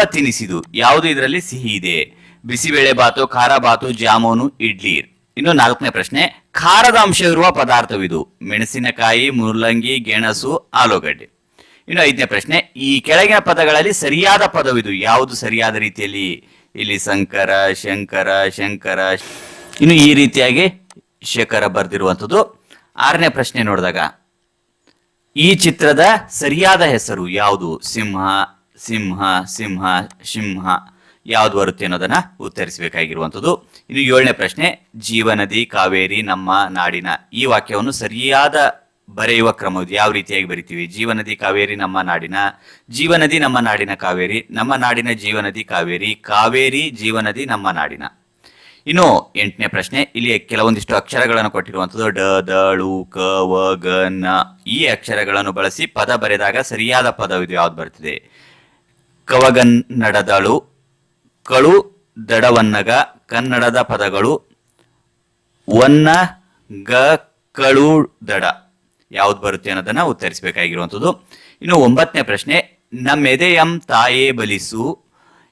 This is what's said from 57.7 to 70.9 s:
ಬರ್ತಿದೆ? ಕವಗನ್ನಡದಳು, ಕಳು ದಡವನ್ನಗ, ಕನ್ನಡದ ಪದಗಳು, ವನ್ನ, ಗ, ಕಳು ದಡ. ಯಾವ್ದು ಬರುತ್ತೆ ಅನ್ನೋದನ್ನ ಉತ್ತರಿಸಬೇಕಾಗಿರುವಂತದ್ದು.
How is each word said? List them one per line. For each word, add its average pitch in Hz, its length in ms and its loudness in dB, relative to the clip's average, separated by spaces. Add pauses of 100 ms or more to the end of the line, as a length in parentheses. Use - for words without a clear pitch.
ಬರ್ತಿದೆ? 78 540 -12 (920)
ಕವಗನ್ನಡದಳು, 120 1400 2 (800)
ಕಳು 156 600 4 (220)
ದಡವನ್ನಗ, 113 640 2 (360)
ಕನ್ನಡದ 120 560 0
ಪದಗಳು, 107 640 -2 (1400)
ವನ್ನ, 151 280 8 (720)
ಗ, 120 100 -6 (600)
ಕಳು 139 640 4 (100)
ದಡ. 98 160 -2 (680)
ಯಾವ್ದು 101 280 0
ಬರುತ್ತೆ 101 300 -6
ಅನ್ನೋದನ್ನ 98 320 -4
ಉತ್ತರಿಸಬೇಕಾಗಿರುವಂತದ್ದು. 98 1300 -4 (340)